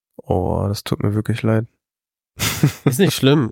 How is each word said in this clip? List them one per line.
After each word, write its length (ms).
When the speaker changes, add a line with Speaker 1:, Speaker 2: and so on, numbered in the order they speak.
Speaker 1:
Oh, 520
das 160
tut 200
mir 100
wirklich 300
leid. 240
<laughs> 500
Speaker 2:
Ist 120
nicht 160
schlimm, 380